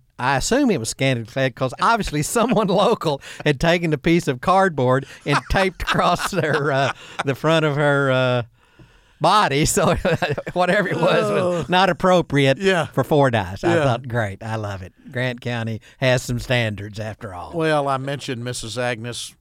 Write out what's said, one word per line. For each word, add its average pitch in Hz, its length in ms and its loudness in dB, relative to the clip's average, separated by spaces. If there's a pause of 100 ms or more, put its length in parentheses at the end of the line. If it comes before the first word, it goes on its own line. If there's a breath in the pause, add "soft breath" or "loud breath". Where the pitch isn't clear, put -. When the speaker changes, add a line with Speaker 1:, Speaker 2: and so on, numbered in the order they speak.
(180)
Speaker 1:
I 131 180 0
assume 240 340 2
it 147 100 0
was 113 80 -6
scantily 127 380 -2
clad 131 280 -2
'cause 131 260 -4
obviously 185 420 0
<laughs> - 160 -4
someone 220 300 2
local 185 520 0 (240 loud breath)
had 147 160 0
taken 170 320 2
a 143 60 0
piece 165 300 2
of 127 120 -2
cardboard 139 680 2 (200 loud breath)
and 143 120 2 (120)
taped 190 320 0
across 180 480 0
their, 151 420 0
uh, 135 200 0 (320 loud breath)
the 139 100 0
front 156 320 2
of 143 100 0
her, 143 340 2
uh, 127 320 2 (800 soft breath)
body, 160 460 4
so 180 280 2 (300)
<laughs> 151 300 -4
whatever 180 340 2
it 165 80 -4
was 208 340 2
was - 0 -
Speaker 2:
Oh. 180 380 0
Speaker 1:
not 180 220 4
appropriate 143 680 2
Speaker 2:
Yeah. 190 300 2
Speaker 1:
for 131 180 0
Fordyce. 117 580 2
I 170 140 2
Speaker 2:
Yeah. 151 80 2
Speaker 1:
thought, 127 240 0
"Great, 110 340 -4
I 110 140 -6
love 101 240 -6
it. 90 140 -16 (180)
Grant 123 300 -4
County 113 400 -6 (160 loud breath)
has 127 240 2
some 120 160 -4
standards 107 600 -2
after 107 360 -10
all." 90 180 -12
Speaker 2:
Well, 156 340 0
I 135 120 0
mentioned 135 460 -8
Missus 120 340 -8
Agnes 120 640 -6